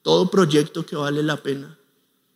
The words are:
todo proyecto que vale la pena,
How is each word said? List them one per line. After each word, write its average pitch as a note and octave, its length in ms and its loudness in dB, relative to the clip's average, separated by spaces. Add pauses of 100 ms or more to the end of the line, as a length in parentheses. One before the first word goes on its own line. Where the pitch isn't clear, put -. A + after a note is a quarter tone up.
todo E3+ 300 2
proyecto D#3+ 540 2
que - 100 -10
vale D3 280 -4
la D3+ 200 -2
pena, C#3 340 -8 (580)